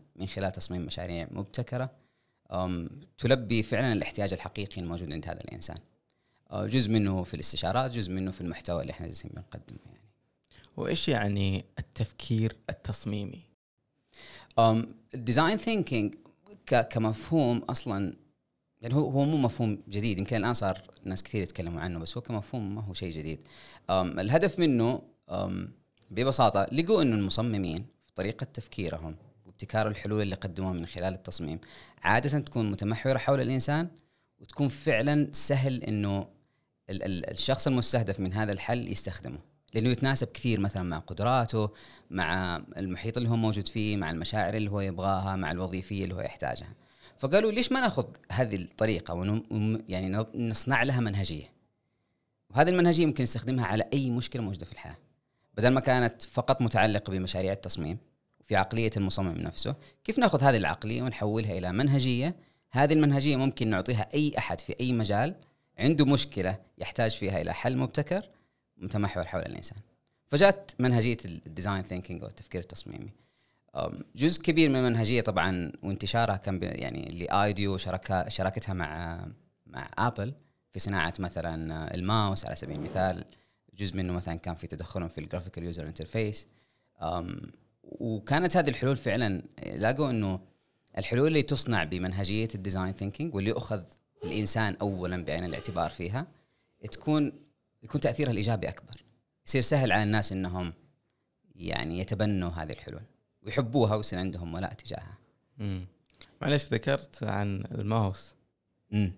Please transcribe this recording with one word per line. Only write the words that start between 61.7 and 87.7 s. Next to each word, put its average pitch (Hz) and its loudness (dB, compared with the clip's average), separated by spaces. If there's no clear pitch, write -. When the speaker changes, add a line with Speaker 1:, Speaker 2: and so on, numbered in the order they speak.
Speaker 1:
منهجية؟ 131 4
هذه 143 6
المنهجية 147 6
ممكن 131 2
نعطيها 107 2
أي 147 2
أحد - -4
في - -8
أي 127 2
مجال 113 2
عنده 147 6
مشكلة 101 2
يحتاج 110 0
فيها 95 -2
إلى 82 -2
حل 127 -2
مبتكر 143 -2
متمحور 95 -2
حول 90 -4
الإنسان." - -10
فجاءت 196 4
منهجية 120 4
ال-، 85 -10
الديزاين 92 -2
ثينكينج 92 -8
أو - -10
التفكير - -10
التصميمي. - -12
أم، 80 -4
جزء 160 2
كبير 160 6
من 135 4
المنهجية 117 4
طبعًا 90 0
وانتشارها 101 0
كان 95 -4
ب-، 82 -4
يعني 73 -6
اللي 85 -8
آيديو 101 2
شركة، 90 -2
شراكتها - -2
مع، 82 -4
مع 80 -12
آبل 113 -2
في - -10
صناعة 90 0
مثلًا 80 -4
الماوس 98 2
على - -6
سبيل 73 -8
المثال، 92 -2
جزء 92 -4
منه 90 -2
مثلًا 87 -4
كان 85 -8
في 85 -14
تدخلهم 82 -6
في - -14
الجرافيكال 82 -8
يوزر 82 -8
interface. 107 -4
أم، 85 -6